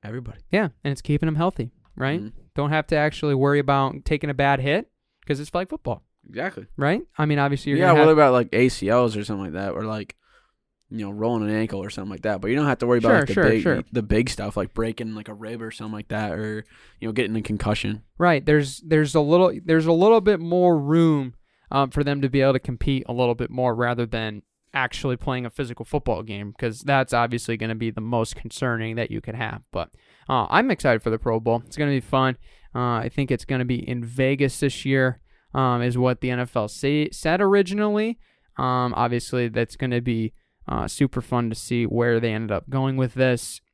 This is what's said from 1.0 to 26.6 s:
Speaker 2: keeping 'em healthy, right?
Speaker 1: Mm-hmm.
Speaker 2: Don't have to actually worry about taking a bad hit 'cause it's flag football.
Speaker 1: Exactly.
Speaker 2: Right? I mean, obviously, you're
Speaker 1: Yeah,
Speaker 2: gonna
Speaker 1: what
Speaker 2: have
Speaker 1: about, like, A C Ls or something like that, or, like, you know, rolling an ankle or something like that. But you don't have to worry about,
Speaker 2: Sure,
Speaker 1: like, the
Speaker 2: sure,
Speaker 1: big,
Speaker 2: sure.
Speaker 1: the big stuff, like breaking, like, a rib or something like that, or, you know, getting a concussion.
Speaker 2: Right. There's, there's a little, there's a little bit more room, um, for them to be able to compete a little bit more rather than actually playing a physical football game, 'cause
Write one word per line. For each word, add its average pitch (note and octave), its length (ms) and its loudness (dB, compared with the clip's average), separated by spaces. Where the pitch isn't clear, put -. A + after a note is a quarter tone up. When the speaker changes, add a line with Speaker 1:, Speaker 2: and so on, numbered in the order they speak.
Speaker 2:
keeping D3 260 0
'em D#3 80 0
healthy, D#3 360 -2
right? C#3 240 -2
Speaker 1:
Mm-hmm. G#3+ 180 -14
Speaker 2:
Don't C#3+ 160 -2
have D#3 180 0
to E3 80 0
actually D3 400 0
worry C#3 240 4
about C#3 460 0
taking D3+ 240 -2
a C#3+ 60 -4
bad C#3 260 2
hit D3 280 -2
'cause C#3 160 -2
it's D3+ 80 -12
flag F#3 200 -4
football. - 340 -8
Speaker 1:
Exactly. C#3 380 -10
Speaker 2:
Right? D#3+ 280 0
I D3+ 80 2
mean, D3 100 2
obviously, C#3+ 320 0
you're C#3 80 2
Speaker 1:
Yeah, F3+ 120 6
Speaker 2:
gonna D#3+ 100 8
Speaker 1:
what D3+ 80 8
Speaker 2:
have D#3 100 8
Speaker 1:
about, C#3 160 8
like, B2 180 4
A B2+ 160 4
C G2 220 -2
Ls A#2 260 4
or G#2 80 -6
something G2+ 200 -6
like E2 100 -8
that, F#2+ 200 -4
or, G2+ 100 -6
like, G#2+ 320 -8
you G#2+ 160 -8
know, G2 60 -8
rolling A2 360 -2
an G#2+ 80 -2
ankle G#2+ 280 -4
or G2 80 -10
something G2+ 180 -10
like F#2+ 140 -14
that. G#2 180 -2
But G#2 80 -4
you B2 60 0
don't D3 100 0
have C3+ 140 0
to A#2+ 80 0
worry B2 100 6
about, A2+ 120 2
Speaker 2:
Sure, G#3+ 100 6
Speaker 1:
like, C#3 80 0
the - 60 -2
Speaker 2:
sure, F#3+ 100 4
Speaker 1:
big, A2+ 180 4
Speaker 2:
sure. B2 300 0
Speaker 1:
the A#2+ 100 -2
big G#2+ 300 0
stuff, G2+ 260 -6
like F#2 160 -4
breaking, A2+ 400 -6
like, G#2+ 160 -12
a G#2+ 60 -12
rib A2+ 260 -12
or A2 80 -10
something A2 240 -12
like G#2 140 -12
that, G#2+ 240 -4
or, G#2+ 340 -6
you A2 80 -8
know, A2+ 40 -6
getting A2 240 0
a G#2+ 80 -2
concussion. G#2+ 580 -2
Speaker 2:
Right. E3 260 2
There's, D3 360 2
there's D#3 340 2
a D#3+ 80 6
little, E3+ 300 6
there's D#3+ 200 4
a E3 60 2
little G#3 280 6
bit G3 200 2
more E3+ 400 2
room, D3 560 2
um, C#3 220 0
for D3 120 0
them C#3+ 180 0
to C#3 80 2
be C3+ 120 2
able C3+ 120 4
to B2+ 60 2
compete C3 480 0
a B2 60 -4
little A#2+ 220 2
bit A#2 160 -4
more B2 240 0
rather A#2+ 320 0
than A2 340 -4
actually C3 440 -2
playing B2+ 280 -4
a A#2 60 -10
physical A#2+ 340 -8
football A2+ 380 -2
game, G#2 340 -10
'cause A2+ 240 -4